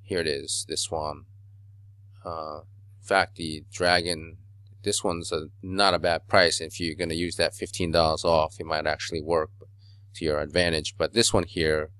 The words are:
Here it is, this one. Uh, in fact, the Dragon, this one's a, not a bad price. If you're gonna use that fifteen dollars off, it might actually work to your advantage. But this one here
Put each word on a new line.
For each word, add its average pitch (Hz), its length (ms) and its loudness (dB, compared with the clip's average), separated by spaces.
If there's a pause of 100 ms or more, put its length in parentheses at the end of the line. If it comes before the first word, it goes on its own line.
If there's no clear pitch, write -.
Here 98 180 -2
it 80 80 0
is, 71 400 -4
this - 240 -6
one. 76 320 -6 (1000)
Uh, 78 340 -8 (420)
in - 60 -20
fact, 92 300 2
the 80 340 -6
Dragon, 85 680 0 (460)
this - 200 -2
one's 85 280 -2
a, 80 160 -4 (140)
not 95 320 2
a 82 60 2
bad 82 280 0
price. 90 320 6
If 80 200 -10
you're 82 160 -2
gonna 85 180 -2
use 85 240 -4
that 82 180 0
fifteen 87 360 -4
dollars 80 340 2
off, 80 340 4
it 82 60 -8
might 78 200 -2
actually 78 360 -2
work 80 280 0 (680)
to 80 100 -4
your 76 160 0
advantage. 80 560 0
But 80 160 0
this 117 200 4
one 95 100 4
here 78 560 0